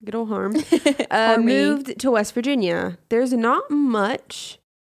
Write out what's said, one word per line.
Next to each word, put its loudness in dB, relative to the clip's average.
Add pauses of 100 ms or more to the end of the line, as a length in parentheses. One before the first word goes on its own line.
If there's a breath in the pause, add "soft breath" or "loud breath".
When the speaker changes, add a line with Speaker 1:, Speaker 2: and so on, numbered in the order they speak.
Speaker 1:
good -10
old -6
Harm, -2
Speaker 2:
<laughs> 0
Speaker 1:
uh, 2
Speaker 2:
Harmy. 4
Speaker 1:
moved 0
to 0
West 0
Virginia. -2 (100)
There's 2
not 0
much -2 (300)